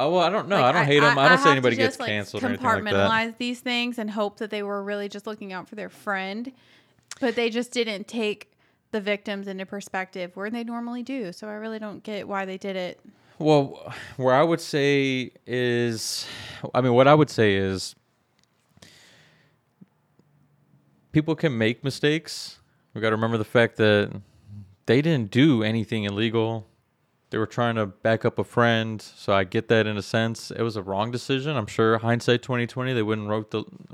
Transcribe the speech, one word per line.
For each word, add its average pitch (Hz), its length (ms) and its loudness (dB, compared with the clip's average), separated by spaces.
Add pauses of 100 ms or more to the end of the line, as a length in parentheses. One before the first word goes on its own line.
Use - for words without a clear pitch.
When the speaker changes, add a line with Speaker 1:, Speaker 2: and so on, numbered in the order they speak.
(100)
Speaker 1:
well, 180 80 4
I 170 120 4
don't 180 180 -2
know. 202 80 2
Speaker 2:
Like, 143 80 4
Speaker 1:
I 127 80 6
don't 147 100 2
Speaker 2:
I, - 20 0
Speaker 1:
hate 143 200 4
'em. 143 120 6
Speaker 2:
I, 139 100 4
Speaker 1:
I - 20 8
don't 151 100 8
say 135 60 0
Speaker 2:
I - 40 2
have 147 40 8
Speaker 1:
anybody 123 240 2
Speaker 2:
to - 60 2
Speaker 1:
gets 113 100 2
Speaker 2:
just, - 80 -12
like, 240 80 -6
Speaker 1:
canceled 104 340 -4
or 254 60 -2
anything 247 180 -6
like 214 180 0
that. 208 80 -4
Speaker 2:
compartmentalize 226 460 0
these 247 220 -6
things 240 400 -4
and 214 100 -6
hope 208 280 -4
that 214 120 -8
they 208 140 -6
were 202 180 -6
really 202 260 -6
just 202 200 -14
looking 214 240 -12
out 180 160 -12
for 214 80 -18
their 190 140 -10
friend, 202 600 -6 (720)
but 233 160 -2
they 233 140 0
just 233 200 -4
didn't 220 380 -4
take 214 420 -6 (400)
the 220 100 -4
victims 202 460 -4
into 190 180 -8
perspective 190 720 -10
where 202 160 -8
they 233 140 -8
normally 233 400 -10
do. 240 280 -8
So 214 140 -16
I 208 60 -10
really 220 260 -10
don't 208 240 -12
get 202 240 -8
why 196 200 -6
they 190 120 -10
did 196 160 -8
it. 180 240 -8 (400)
Speaker 1:
Well, 147 540 2 (260)
where 127 160 4
I 139 80 6
would 165 180 2
say 139 720 0 (140)
is, 120 800 -2 (480)
I 127 60 4
mean, 127 120 4
what 131 160 8
I 147 60 10
would 151 160 6
say 107 260 4
is 95 400 -4 (3250)
people 156 240 0
can 147 240 -2
make 113 240 0
mistakes. - 760 -4 (340)
We 110 60 -10
gotta 110 160 2
remember 113 220 0
the 107 60 -4
fact 117 340 2
that 104 340 4 (760)
they 120 160 4
didn't 139 280 0
do 131 320 4
anything 110 420 -2
illegal. 110 640 -2 (640)
They - 80 -4
were 110 80 0
trying 117 300 -2
to 110 100 0
back 110 380 0
up 120 140 0
a 120 60 -2
friend, 113 560 0
so - 320 -6
I 98 120 4
get 110 240 -2
that 113 180 4
in 107 100 -4
a 98 60 -4
sense. 113 480 -4
It 101 120 -6
was 113 140 -4
a 101 60 -6
wrong 98 280 -4
decision. 135 460 -4
I'm 107 100 -2
sure 113 320 2
hindsight 120 440 0
twenty 120 240 -4
twenty, 127 260 -6
they 120 100 0
wouldn't 107 260 -2
wrote 107 220 -4
the, 107 140 -6 (280)